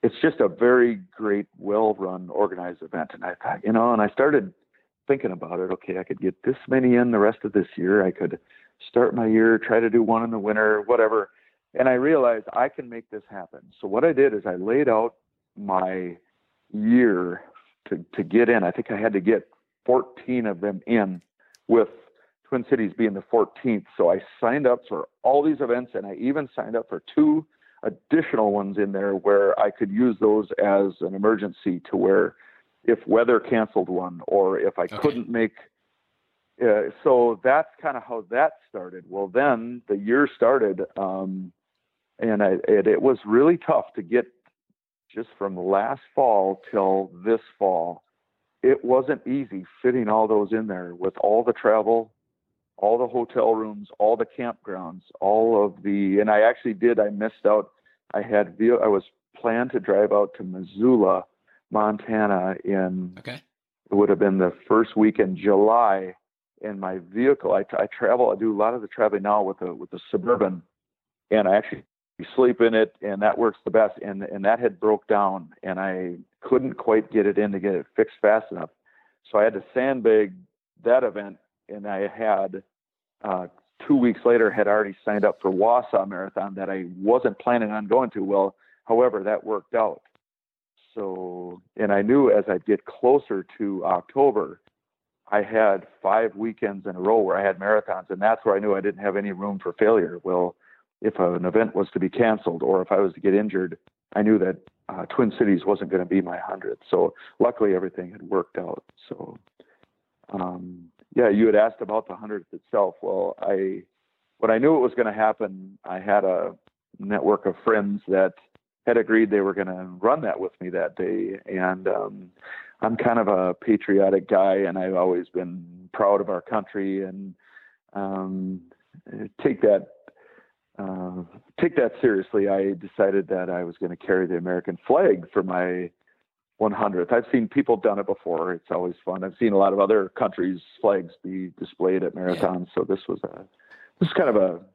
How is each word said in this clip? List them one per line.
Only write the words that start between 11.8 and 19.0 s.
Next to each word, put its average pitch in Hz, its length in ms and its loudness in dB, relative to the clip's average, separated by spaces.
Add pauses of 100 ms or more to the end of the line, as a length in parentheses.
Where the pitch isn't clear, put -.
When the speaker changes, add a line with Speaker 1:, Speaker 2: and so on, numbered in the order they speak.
Speaker 1:
I 131 40 4
realized 127 640 2
I 131 160 0
can 127 180 -14
make 117 220 -16
this 104 200 -12
happen. 90 300 -16 (200)
So - 60 -10
what 104 180 -2
I 165 100 4
did 135 180 4
is 104 140 -6
I 90 100 -4
laid 117 320 0
out 113 260 0 (420)
my 92 600 -4 (560)
year 107 680 2 (480)
to, 85 140 -6 (100)
to 104 100 -6
get 113 240 4
in. 113 160 2
I 87 80 0
think - 180 -8
I 104 60 -4
had 107 160 -2